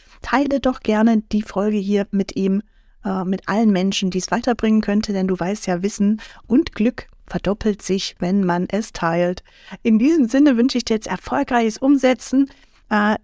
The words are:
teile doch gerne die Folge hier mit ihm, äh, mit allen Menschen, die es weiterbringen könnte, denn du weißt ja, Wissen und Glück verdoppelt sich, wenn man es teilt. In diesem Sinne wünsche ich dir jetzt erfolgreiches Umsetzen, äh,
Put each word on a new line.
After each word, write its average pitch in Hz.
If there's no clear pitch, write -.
teile 269
doch 254
gerne 220
die 214
Folge 214
hier 202
mit 190
ihm, 190
äh, 190
mit 185
allen 220
Menschen, 190
die 180
es 180
weiterbringen 220
könnte, 208
denn 190
du 185
weißt 190
ja, 180
Wissen 208
und -
Glück -
verdoppelt 202
sich, -
wenn 190
man 175
es 214
teilt. 175
In 220
diesem 285
Sinne 269
wünsche 240
ich 233
dir 226
jetzt 220
erfolgreiches 240
Umsetzen, 262
äh, 208